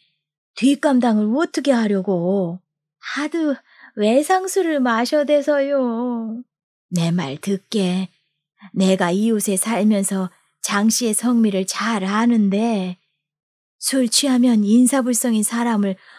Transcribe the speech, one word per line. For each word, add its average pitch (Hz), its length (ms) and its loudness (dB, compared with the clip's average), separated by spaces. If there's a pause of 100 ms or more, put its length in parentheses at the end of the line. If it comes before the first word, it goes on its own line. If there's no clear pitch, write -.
(560)
뒷감당을 240 840 2
어떻게 294 340 0
하려고. 190 880 0 (400)
하도 302 560 -4 (400)
외상술을 320 840 2
마셔대서요. 247 1600 0 (480)
내 170 200 0
말 156 260 -4
듣게. 190 720 -4 (640)
내가 185 380 2
이웃에 208 460 0
살면서 196 720 0 (320)
장 208 280 0
씨의 220 240 0
성미를 220 520 0
잘 214 380 -4
아는데 208 920 0 (840)
술 254 300 -2
취하면 247 560 2
인사불성인 240 800 2
사람을 214 520 -2 (240)